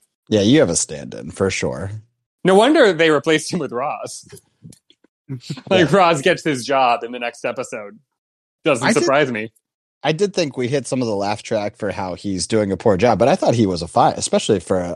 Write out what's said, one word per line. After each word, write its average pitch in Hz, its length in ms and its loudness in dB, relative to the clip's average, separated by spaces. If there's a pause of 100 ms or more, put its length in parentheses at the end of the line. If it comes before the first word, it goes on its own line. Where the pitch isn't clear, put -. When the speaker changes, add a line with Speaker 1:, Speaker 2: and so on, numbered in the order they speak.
(300)
Speaker 1:
Yeah, 107 120 4
you 127 180 6
have 113 100 4
a 82 60 -2
stand-in, 67 560 -8
for 98 180 -2
sure. 87 420 -6 (520)
Speaker 2:
No 185 120 4
wonder 233 380 4
they 160 160 2
replaced 156 420 0
him 185 80 -2
with 135 120 -6
Roz. 120 600 -10
<laughs> - 60 -20 (1300)
Like, 180 220 4
Speaker 1:
Yeah. 180 60 4
Speaker 2:
Roz 170 240 4
gets 175 220 0
his 131 220 -4
job 127 380 2
in 117 80 -10
the 123 80 -10
next 120 240 -8
episode. 113 560 -8 (640)
Doesn't 135 240 2
Speaker 1:
I 220 60 4
did 226 100 2
Speaker 2:
surprise 143 280 2
me. 113 200 -6 (520)
Speaker 1:
I 147 100 0
did 196 200 -2
think 156 220 -4
we 123 140 -4
hit 135 180 -4
some 131 140 -4
of 120 60 -2
the 107 80 -2
laugh 101 280 -4
track 104 320 -4
for 101 160 -6
how 92 240 -8
he's 95 320 -6
doing 107 240 0
a 90 60 -2
poor 104 180 2
job, 104 240 4
but 117 80 4
I 165 80 4
thought 185 200 0
he 113 100 4
was 87 160 -2
a 85 60 -8
fine, 139 280 2
especially - 460 0
for 95 180 -2
an 87 160 -6